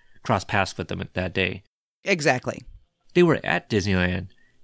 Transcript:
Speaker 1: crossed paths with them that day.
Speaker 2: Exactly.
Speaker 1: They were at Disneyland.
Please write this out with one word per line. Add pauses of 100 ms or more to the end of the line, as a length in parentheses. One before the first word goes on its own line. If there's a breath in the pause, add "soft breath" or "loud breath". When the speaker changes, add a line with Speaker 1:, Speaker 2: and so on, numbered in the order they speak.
(220)
Speaker 1:
crossed
paths
with
them
that
day. (420)
Speaker 2:
Exactly. (520)
Speaker 1:
They
were
at
Disneyland. (360)